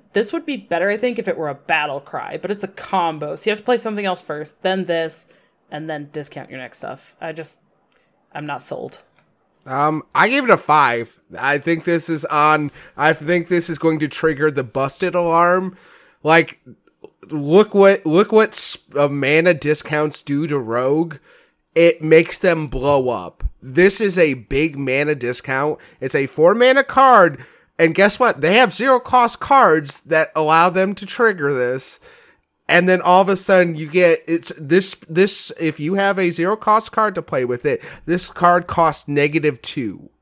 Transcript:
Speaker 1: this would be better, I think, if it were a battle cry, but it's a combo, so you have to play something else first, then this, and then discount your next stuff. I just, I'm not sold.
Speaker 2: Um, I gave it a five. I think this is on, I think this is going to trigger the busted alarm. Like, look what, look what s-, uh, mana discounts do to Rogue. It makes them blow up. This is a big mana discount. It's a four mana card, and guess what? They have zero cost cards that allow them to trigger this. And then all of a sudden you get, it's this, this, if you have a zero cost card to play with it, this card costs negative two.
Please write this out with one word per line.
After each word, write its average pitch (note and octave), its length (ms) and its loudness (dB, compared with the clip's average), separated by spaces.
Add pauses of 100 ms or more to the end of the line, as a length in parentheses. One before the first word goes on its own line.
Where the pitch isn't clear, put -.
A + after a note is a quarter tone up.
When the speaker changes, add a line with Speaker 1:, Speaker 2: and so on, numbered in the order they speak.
(140)
Speaker 1:
this A3+ 180 -2
would E4 140 -8
be C#4 120 -8
better, F3 320 -4
I G#3 80 -2
think, A#3 200 -4
if A#3 100 -8
it F3+ 100 -4
were D3+ 120 -6
a C#3+ 60 -8
battle D3+ 440 -4
cry, - 380 -12
but F3 140 -8
it's G3+ 120 -8
a G3 40 -10
combo, D#3+ 680 -6
so - 140 -6
you - 20 -2
have G#3 80 -4
to G#3+ 60 -16
play B3 120 0
something G#3+ 280 -6
else F#3 160 -4
first, D3+ 400 -12
then F#3+ 240 -2
this, E3 400 -6 (460)
and D#3 180 -12
then D3 220 -10
discount D3 380 -14
your C3 100 -16
next B2 180 -16
stuff. - 420 -16
I E3 120 -12
just, D#3 280 -16 (720)
I'm D3 140 -12
not C#3+ 160 -10
sold. - 400 -12 (640)
Speaker 2:
Um, D3 380 -2 (120)
I F#3+ 140 4
gave C#4 140 0
it A#3 60 -4
a F#3 80 6
five. B2 600 0 (180)
I C#3 200 -2
think D#3+ 260 -4
this E3+ 260 -2
is D#3 160 -6
on, D3+ 460 0 (240)
I D3+ 180 2
think D#3+ 340 -2
this F3 220 -2
is D#3 80 -6
going D#3+ 220 0
to D3+ 80 -2
trigger D#3 420 -2
the C3+ 140 -4
busted C#3 520 -4
alarm. F3 600 0 (460)
Like, D#3+ 360 2 (680)
look D#3 440 2
what, G3 320 4
look E3+ 260 2
what G#3+ 180 4
s-, - 280 -8 (180)
uh, C#3+ 120 2
mana D3 460 2
discounts D3+ 680 -4
do C#3+ 260 -4
to C#3+ 100 -4
Rogue. C3+ 600 -2 (580)
It E3+ 260 4
makes D#3+ 380 4
them E3 280 0
blow C3 420 0
up. F#2 340 -8 (180)
This F3 400 2
is F#3+ 160 -2
a D#3 180 4
big C#3 420 -4
mana C#3 380 -2
discount. C3+ 640 -4 (200)
It's C3+ 160 -6
a C#3 120 0
four E3+ 280 4
mana C4 280 4
card, A3+ 600 4 (320)
and E3 180 2
guess G3 240 2
what? - 220 0
They E3+ 140 2
have A#3+ 180 4
zero B3+ 260 0
cost B3 400 0
cards D#3+ 640 2
that D#3 340 0
allow D#3+ 340 4
them F#3+ 260 -2
to G3+ 100 -18
trigger F#3 480 -2
this. B2+ 460 -4 (680)
And F3 180 4
then F#3 140 4
all F3+ 200 6
of F#3+ 80 2
a G3 60 2
sudden F3+ 400 2
you D#3 120 -10
get, E3+ 400 2
it's E3 280 -4
this, D#3+ 400 0 (140)
this, F#3 500 -2
if D#3 200 -4
you D#3 160 -4
have G3 240 0
a F3+ 100 0
zero E3+ 260 -2
cost A3 360 0
card G#3+ 240 -2
to E3+ 80 -6
play C3+ 200 -4
with B2 220 -4
it, C3 160 0 (240)
this F3 240 -4
card F3 380 2
costs D#3+ 400 -2
negative D3 560 0
two. - 480 -8 (100)